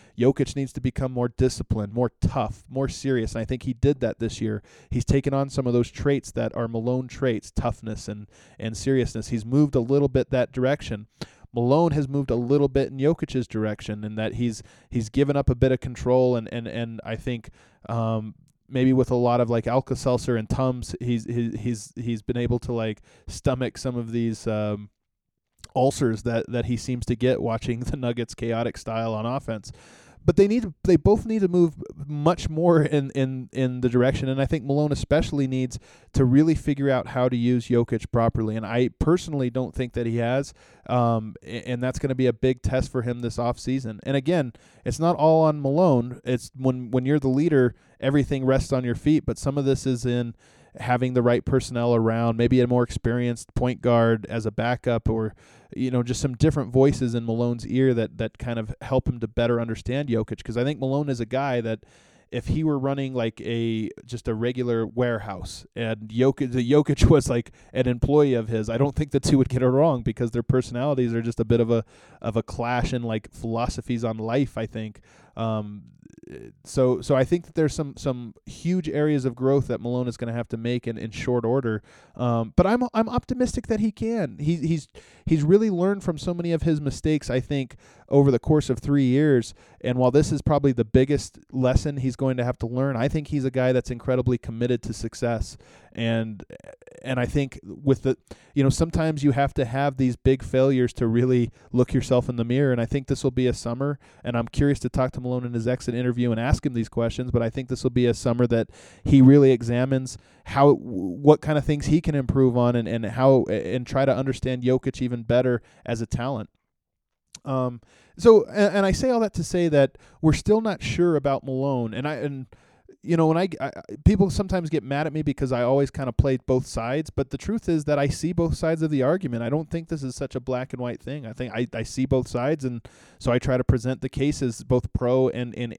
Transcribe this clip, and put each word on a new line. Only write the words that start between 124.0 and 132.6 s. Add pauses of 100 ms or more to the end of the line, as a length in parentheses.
people
sometimes
get
mad
at
me
because
I
always
kinda
play
both
sides,
but
the
truth
is
that
I
see
both
sides
of
the
argument.
I
don't
think
this
is
such
a
black
and
white
thing.
I
think
I,
I
see
both
sides,